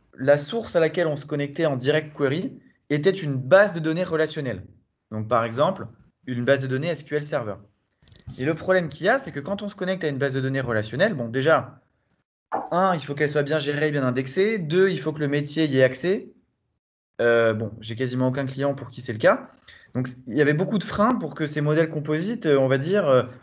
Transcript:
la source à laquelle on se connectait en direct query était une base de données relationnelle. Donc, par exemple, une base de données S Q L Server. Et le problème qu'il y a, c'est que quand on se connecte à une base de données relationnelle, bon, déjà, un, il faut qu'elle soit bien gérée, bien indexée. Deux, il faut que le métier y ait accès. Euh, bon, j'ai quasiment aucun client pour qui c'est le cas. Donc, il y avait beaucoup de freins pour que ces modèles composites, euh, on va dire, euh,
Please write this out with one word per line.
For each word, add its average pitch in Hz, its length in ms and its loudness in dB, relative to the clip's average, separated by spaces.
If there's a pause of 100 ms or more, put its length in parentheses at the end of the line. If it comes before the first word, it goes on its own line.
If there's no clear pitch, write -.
(180)
la 139 200 4
source 226 360 -6
à 180 60 4
laquelle 165 260 2
on 147 100 -2
se 147 100 -10
connectait 143 400 -2
en 139 100 0
direct 151 400 0
query 151 420 -2 (300)
était 147 220 2
une 165 260 0
base 175 380 6
de 170 60 -6
données 160 240 -2
relationnelle. 151 600 -4 (460)
Donc, 110 180 -8
par 117 160 2
exemple, 131 420 -2 (400)
une 120 200 -4
base 135 140 4
de 135 60 -4
données 131 220 -2
S 151 140 -4
Q 143 140 -4
L 147 60 -4
Server. 120 340 -4 (800)
Et 127 60 -6
le 160 100 0
problème 180 340 0
qu'il - 160 -8
y 185 60 2
a, 262 80 4
c'est 262 120 -12
que 143 100 -10
quand 190 200 -6
on 208 80 -8
se 202 60 -12
connecte 185 280 -4
à 160 60 -2
une 139 80 -4
base 131 160 -2
de 135 80 -2
données 131 220 -2
relationnelle, 120 500 0
bon, 120 160 -6
déjà, 131 540 0 (920)
un, 185 220 2
il 147 100 -4
faut 143 100 -6
qu'elle 147 140 0
soit 147 140 0
bien 143 160 0
gérée, 147 320 -2
bien 143 120 0
indexée. 135 560 0
Deux, 175 300 4
il 175 100 -2
faut 156 140 -4
que 147 80 -8
le 147 80 0
métier 147 380 0
y 131 120 2
ait 131 40 6
accès. 165 500 2 (880)
Euh, 117 320 6
bon, 110 280 -4
j'ai 110 140 -10
quasiment 127 340 0
aucun 135 180 -2
client 135 280 -2
pour 139 160 -12
qui - 120 -14
c'est 127 100 -6
le 107 60 -6
cas. 185 320 4 (440)
Donc, 127 140 -2 (180)
il 104 80 -6
y 143 60 4
avait 151 140 4
beaucoup 190 240 0
de 170 60 -4
freins 226 300 0
pour 180 200 -6
que 156 120 -4
ces 151 140 -4
modèles 156 300 2
composites, 160 560 -4
euh, 143 120 6
on 131 100 4
va 135 100 2
dire, 180 280 0
euh, 127 180 6 (180)